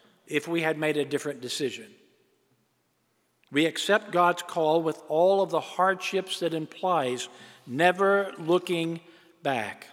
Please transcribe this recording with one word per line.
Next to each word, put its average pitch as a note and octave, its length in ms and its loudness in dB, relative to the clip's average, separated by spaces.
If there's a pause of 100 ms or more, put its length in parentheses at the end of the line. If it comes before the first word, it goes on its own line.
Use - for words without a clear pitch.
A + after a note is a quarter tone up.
(260)
if D3+ 220 -2
we E3+ 140 0
had D#3+ 140 0
made D3+ 200 0
a C#3+ 80 0
different C3+ 360 -6
decision. B2 540 -6 (1600)
We D3 140 4
accept G3+ 460 0
God's F3 300 2
call D#3+ 400 2
with D#3 260 -4
all F#3+ 340 4
of E3+ 80 -2
the D#3+ 100 0
hardships F#3 800 -2
that E3 140 -2
implies, D#3 720 -2 (380)
never F#3 720 2
looking E3+ 640 0 (420)
back, A#2 500 -4